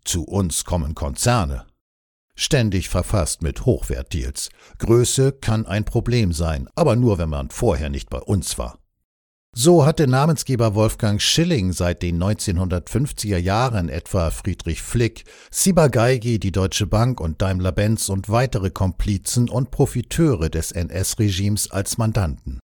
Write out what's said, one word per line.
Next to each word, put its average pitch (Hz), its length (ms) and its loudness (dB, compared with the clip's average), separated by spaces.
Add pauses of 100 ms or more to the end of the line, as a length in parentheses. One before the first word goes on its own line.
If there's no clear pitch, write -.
„Zu 82 200 -4
uns 92 400 -2
kommen 78 320 -2
Konzerne.“ 76 680 0 (680)
Ständig 107 540 0
verfasst 90 540 -2
mit 71 220 -4
Hochwertdeals. 65 840 -4 (300)
Größe 120 540 2
kann 110 340 -2
ein 104 180 -2
Problem 117 480 0
sein, 78 420 -4
aber 151 220 2
nur, 117 220 4
wenn 82 100 -2
man 69 220 -6
vorher 76 400 0
nicht 69 200 -8
bei - 80 -6
uns - 400 -2
war. 58 200 -8 (760)
So 147 300 6
hatte 156 220 2
Namensgeber 127 640 2
Wolfgang 107 480 2
Schilling 143 500 2
seit 87 300 -2
den 85 160 0
neunzehnhundertfünfziger 92 1200 -2
Jahren, 98 500 0
etwa 82 440 -2
Friedrich - 500 -4
Flick, - 440 -2 (260)
Ciba-Geigy, 120 880 2
die 95 100 -2
Deutsche 95 380 0
Bank 120 320 2
und 80 200 -4
Daimler-Benz 95 680 0
und 98 220 -4
weitere 110 400 0
Komplizen 104 800 0
und 131 220 -2
Profiteure 123 800 0
des 80 240 -4
N-S-Regimes 98 1000 -2
als - 280 -4
Mandanten. 90 600 -2 (140)